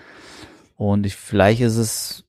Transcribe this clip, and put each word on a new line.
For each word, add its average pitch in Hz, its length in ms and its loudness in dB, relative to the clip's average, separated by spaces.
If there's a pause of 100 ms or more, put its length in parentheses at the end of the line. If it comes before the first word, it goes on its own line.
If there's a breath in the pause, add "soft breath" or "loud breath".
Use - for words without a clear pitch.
(760 loud breath)
Und 101 320 0
ich, 101 80 -8
vielleicht 104 460 2
ist 113 160 2
es - 520 -6